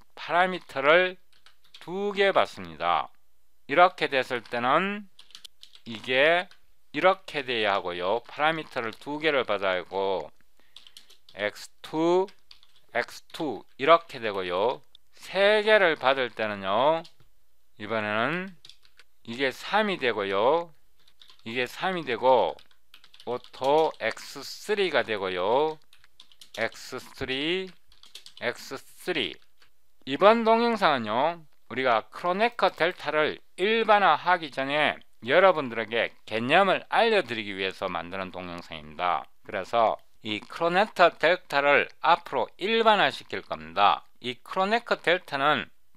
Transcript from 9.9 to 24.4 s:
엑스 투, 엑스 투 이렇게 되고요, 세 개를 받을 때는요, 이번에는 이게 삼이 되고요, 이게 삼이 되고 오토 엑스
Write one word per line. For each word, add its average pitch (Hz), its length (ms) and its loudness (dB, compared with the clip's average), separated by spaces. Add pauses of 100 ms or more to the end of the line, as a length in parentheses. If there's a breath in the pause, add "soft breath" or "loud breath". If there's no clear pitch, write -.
엑스 - 340 -6 (120)
투, 175 460 0 (680)
엑스 - 280 -6 (100)
투 120 320 -8 (140)
이렇게 156 420 2
되고요, 101 640 -2 (320)
세 202 480 2
개를 208 340 4
받을 131 340 0
때는요, 110 720 0 (720)
이번에는 113 800 -2 (680)
이게 127 280 -4
삼이 196 480 -2
되고요, 117 760 0 (720)
이게 123 220 -4
삼이 175 400 -6
되고 117 500 4 (720)
오토 139 720 0
엑스 113 440 -8